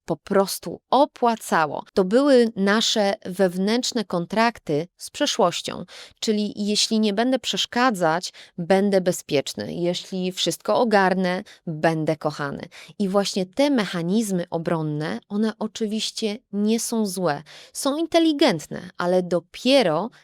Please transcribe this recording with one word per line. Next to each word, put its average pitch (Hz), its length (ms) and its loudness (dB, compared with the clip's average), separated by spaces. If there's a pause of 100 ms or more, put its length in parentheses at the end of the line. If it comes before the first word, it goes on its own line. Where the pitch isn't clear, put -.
po 165 120 -4
prostu 190 640 -2 (100)
opłacało. 226 920 0 (100)
To 196 100 4
były 240 520 6
nasze 196 580 2 (100)
wewnętrzne 196 800 0
kontrakty 175 920 -2
z - 140 -16
przeszłością, - 760 -2 (360)
czyli 208 360 -2
jeśli 208 440 0
nie 214 120 2
będę 247 260 0
przeszkadzać, 185 920 0 (260)
będę 190 420 2
bezpieczny. 170 760 -2
Jeśli 180 580 -4
wszystko - 480 -2
ogarnę, 190 640 2 (240)
będę 160 500 0
kochany. 147 520 -6 (300)
I 202 100 0
właśnie 196 380 0
te 277 240 0
mechanizmy 190 800 0
obronne, 160 680 -2 (100)
one 214 300 -2
oczywiście 214 800 -6 (140)
nie 214 280 0
są 226 260 -2
złe. 175 360 -2 (300)
Są 277 240 -2
inteligentne, 311 1000 2
ale 180 240 2
dopiero 180 880 0 (140)